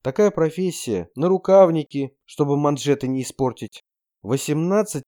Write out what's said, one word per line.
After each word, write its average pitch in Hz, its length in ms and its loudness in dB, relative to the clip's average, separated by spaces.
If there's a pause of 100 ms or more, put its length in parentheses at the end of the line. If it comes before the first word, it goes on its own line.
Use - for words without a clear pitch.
Такая 202 280 2
профессия, 160 840 -4
нарукавники, 165 1120 2
чтобы 143 320 -2
манжеты 143 520 0
не 131 140 -2
испортить. - 640 -6 (380)
Восемнадцать 156 840 -2